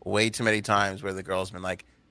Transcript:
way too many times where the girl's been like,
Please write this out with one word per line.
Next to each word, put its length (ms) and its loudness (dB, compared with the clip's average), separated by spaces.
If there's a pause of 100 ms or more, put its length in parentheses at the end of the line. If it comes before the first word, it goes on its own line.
way 280 2
too 120 -4
many 200 2
times 400 0
where 100 -4
the 80 -6
girl's 300 -4
been 100 -12
like, 240 -6 (260)